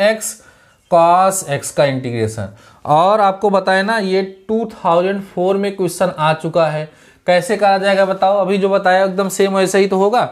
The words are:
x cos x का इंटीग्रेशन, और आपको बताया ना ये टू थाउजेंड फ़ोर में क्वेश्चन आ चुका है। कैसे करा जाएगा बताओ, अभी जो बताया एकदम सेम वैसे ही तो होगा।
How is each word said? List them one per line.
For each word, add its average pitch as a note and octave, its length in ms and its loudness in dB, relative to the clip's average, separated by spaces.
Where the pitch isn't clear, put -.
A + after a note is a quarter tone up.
x G#3+ 260 -2
cos F3 520 4
x - 180 -6
का D#3 140 0
इंटीग्रेशन, A2+ 640 -4
और F3+ 340 2
आपको G3 300 0
बताया F#3+ 320 2
ना A3 160 -2
ये F#3+ 240 -2
टू A3 160 -2
थाउजेंड F#3 500 0
फ़ोर F#3 320 -2
में G3+ 200 -4
क्वेश्चन F3+ 420 -2
आ D#3 160 0
चुका D#3+ 320 -2
है। D#3 220 -6
कैसे F3+ 300 2
करा G3 220 2
जाएगा G3 260 2
बताओ, F#3+ 360 0
अभी F#3+ 180 0
जो F#3+ 100 0
बताया F#3+ 360 2
एकदम F#3+ 240 -2
सेम G3 280 0
वैसे F#3+ 220 0
ही G3 80 4
तो F#3+ 120 0
होगा। G3+ 340 2